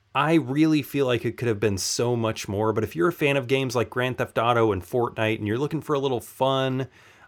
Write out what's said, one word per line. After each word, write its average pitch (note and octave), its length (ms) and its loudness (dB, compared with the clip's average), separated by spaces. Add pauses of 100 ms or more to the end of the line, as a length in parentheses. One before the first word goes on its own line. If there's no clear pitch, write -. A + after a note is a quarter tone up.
(160)
I D3 180 2
really D3+ 480 2
feel C#3 240 -2
like B2 180 0
it A#2 140 -4
could A#2+ 100 -2
have G#2 120 0
been G2 180 0
so A#2+ 380 0
much A2 320 -2
more, G#2+ 260 0
but A2 100 0
if - 120 -8
you're E3+ 140 2
a E3 40 -2
fan C#3+ 240 2
of B2 100 -4
games C3 280 0
like A2+ 160 0
Grand B2+ 260 -2
Theft B2 220 -2
Auto A#2 320 4
and F#2 100 0
Fortnite, A2+ 560 -2
and G#2 100 -6
you're A2 120 0
looking D3 220 -4
for D3+ 120 -4
a C#3 60 0
little C3 200 -2
fun, C3 680 -2 (400)